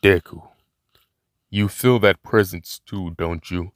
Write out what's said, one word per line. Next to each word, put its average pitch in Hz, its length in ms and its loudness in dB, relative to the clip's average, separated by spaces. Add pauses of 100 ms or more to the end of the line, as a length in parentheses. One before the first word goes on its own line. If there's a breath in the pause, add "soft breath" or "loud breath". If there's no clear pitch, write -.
Deku, - 460 0 (1000)
you 101 180 -2
feel 123 320 2
that 101 240 2
presence 90 640 -2
too, 92 260 -10
don't 85 400 -8
you? 90 240 -8